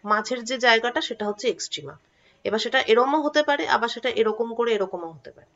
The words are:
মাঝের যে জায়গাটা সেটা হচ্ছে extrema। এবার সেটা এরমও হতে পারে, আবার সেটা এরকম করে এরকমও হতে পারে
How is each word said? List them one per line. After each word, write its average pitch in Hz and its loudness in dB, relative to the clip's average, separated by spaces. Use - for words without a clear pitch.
মাঝের 220 0
যে 262 -2
জায়গাটা 240 4
সেটা 220 -6
হচ্ছে 202 -6
extrema। 151 -10
এবার 208 0
সেটা 247 0
এরমও 262 4
হতে 294 2
পারে, 285 0
আবার 233 0
সেটা 247 -4
এরকম 220 0
করে 233 0
এরকমও 185 -4
হতে 131 -20
পারে - -20